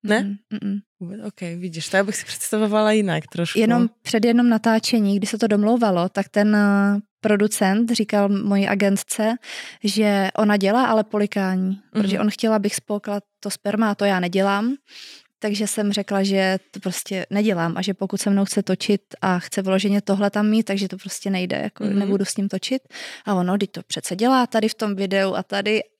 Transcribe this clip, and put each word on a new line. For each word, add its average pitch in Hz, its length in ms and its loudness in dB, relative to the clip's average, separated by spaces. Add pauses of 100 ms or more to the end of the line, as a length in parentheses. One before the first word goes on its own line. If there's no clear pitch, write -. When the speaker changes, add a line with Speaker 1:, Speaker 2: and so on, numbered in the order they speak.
Speaker 1:
Ne? 208 180 2
Speaker 2:
Mm-mm, 202 340 -8
mm-mm. 202 220 -4 (200)
Speaker 1:
Vůbec? 190 260 -12
Ok, - 160 -12
vidíš, 170 480 -10
to 190 80 0
já 196 60 4
bych 202 120 -4
si - 100 -8
představovala 214 680 0
jinak 190 360 0
trošku. 170 320 -2
Speaker 2:
Jenom 233 300 4 (120)
před 220 240 0
jednom 240 240 4
natáčení, 220 680 2
kdy 196 100 -2
se 226 100 -6
to 226 100 0
domlouvalo, 208 640 2
tak - 200 -4
ten, 208 260 2
eh, 202 440 4 (220)
producent 208 720 2
říkal 208 380 0
mojí 196 380 2
agentce, 202 680 0 (480)
že 202 540 2
ona 208 200 4
dělá, 208 280 4
ale 220 180 2
polikání, 196 760 -2 (120)
protože 202 260 0
Speaker 1:
Mhm. - 80 -2
Speaker 2:
on 214 40 2
chtěl, 220 240 0
abych 208 220 0
spolkla 208 440 -6 (200)
to 202 100 -8
sperma 208 420 0
a 202 40 0
to 202 100 -2
já 190 140 2
nedělám. 196 560 0 (640)
Takže 208 280 -2
jsem 208 260 -2
řekla, 196 300 -2
že 190 360 2 (120)
to - 80 -16
prostě 185 500 -6
nedělám 190 480 0
a 185 40 -4
že 190 120 -2
pokud 196 280 -4
se - 80 -2
mnou 196 160 4
chce 196 180 -2
točit 196 380 0 (200)
a 180 180 0
chce - 220 -6
vyloženě 190 400 0
tohle 202 280 0
tam 208 200 0
mít, 220 140 2
takže 196 240 -2
to 185 100 -8
prostě - 320 -10
nejde, 180 340 -2
jako - 200 -8
Speaker 1:
Mhm. 202 160 0
Speaker 2:
nebudu 196 260 0
s - 120 -6
ním 202 120 -2
točit. 262 320 -4 (440)
A 208 80 -2
ono, 180 200 0
„Vždyť 202 180 -2
to - 160 -14
přece - 280 -6
dělá 247 320 2
tady 220 220 0
v - 60 -6
tom 208 200 -4
videu 190 380 0
a 190 100 -4
tady“ 202 380 -2 (180)